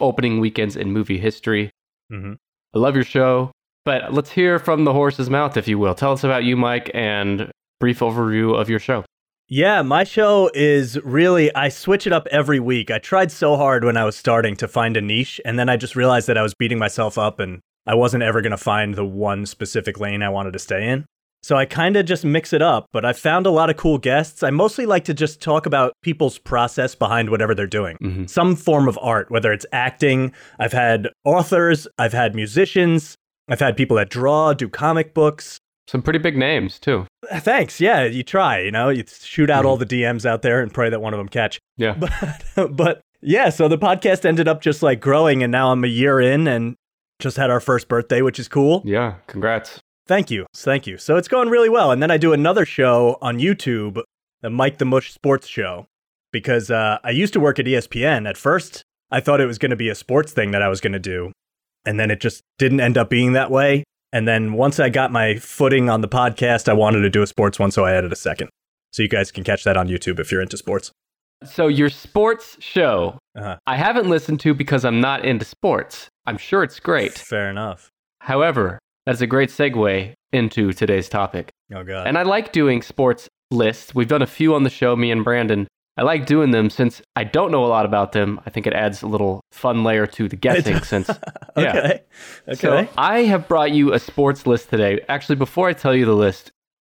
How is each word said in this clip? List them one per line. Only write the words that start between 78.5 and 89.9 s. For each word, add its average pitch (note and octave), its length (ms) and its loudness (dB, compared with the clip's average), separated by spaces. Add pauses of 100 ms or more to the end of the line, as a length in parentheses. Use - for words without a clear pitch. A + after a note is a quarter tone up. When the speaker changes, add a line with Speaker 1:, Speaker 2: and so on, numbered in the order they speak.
Speaker 1:
that's B2 160 -2
a B2 40 2
great C3 220 2
segue G#2+ 640 0 (200)
into A2 420 0
today's G2+ 340 0
topic. - 400 -4 (260)
Speaker 2:
Oh, F#2 80 -14
God. F#2+ 240 -8
Speaker 1:
And C#3 120 -2
I F3 40 0
like G3+ 300 -2
doing C3+ 300 2
sports - 460 -2 (220)
lists. A#2 440 -2
We've B2 140 2
done D3 140 2
a B2 40 0
few D#3+ 280 2
on C#3+ 80 2
the B2+ 80 2
show, B2 240 0
me A#2+ 160 0
and A2+ 140 0
Brandon. A2 420 0 (300)
I A#2 60 -2
like D3+ 220 0
doing C#3+ 280 4
them G#2+ 180 4
since - 320 -2 (140)
I A2+ 80 -2
don't E3+ 260 0
know C#3 140 2
a A#2+ 40 2
lot A2+ 160 2
about G2+ 280 0
them. G#2 340 0
I G#2 40 -10
think A2 160 -6
it A#2 60 0
adds G#2 300 -2
a - 40 -8
little G2+ 360 -2 (100)
fun A#2 320 0
layer A2 220 2